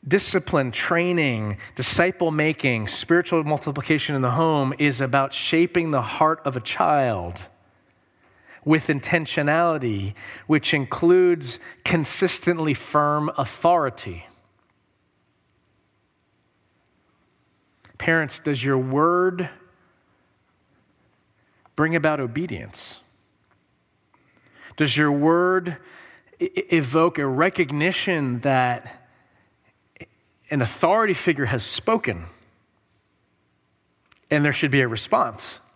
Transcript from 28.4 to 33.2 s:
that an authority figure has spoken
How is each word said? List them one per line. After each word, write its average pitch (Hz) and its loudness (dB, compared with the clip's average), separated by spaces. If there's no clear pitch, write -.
that 123 0
an 143 0
authority 196 2
figure 147 0
has 113 -2
spoken 120 -4